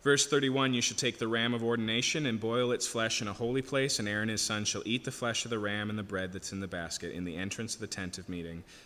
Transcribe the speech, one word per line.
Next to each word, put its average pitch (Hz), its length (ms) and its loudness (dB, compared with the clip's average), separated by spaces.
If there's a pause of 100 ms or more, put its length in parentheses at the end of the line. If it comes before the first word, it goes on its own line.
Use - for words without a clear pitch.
Verse 143 240 6
thirty-one, 131 480 4
"You 120 80 2
shall - 140 0
take 123 200 0
the 117 100 0
ram 117 280 2
of 117 80 0
ordination 117 640 2
and 113 120 0
boil 120 320 2
its 117 140 0
flesh 113 380 0
in 107 40 -4
a 98 60 -4
holy 123 300 0
place, 139 340 0
and 107 100 0
Aaron 107 220 0
and - 20 0
his 107 100 0
son 104 240 0
shall - 200 -2
eat 123 180 0
the 131 80 -4
flesh 117 340 -2
of 120 40 -8
the 117 80 0
ram 104 320 -2
and 107 80 -2
the 104 60 -4
bread 92 280 -4
that's 95 200 -8
in 98 80 -4
the 98 80 -4
basket 85 440 -6
in 90 120 -6
the 87 120 -4
entrance 101 380 -4
of - 80 -8
the 104 60 -6
tent 92 320 -6
of 90 100 -14
meeting. 85 340 -8 (220)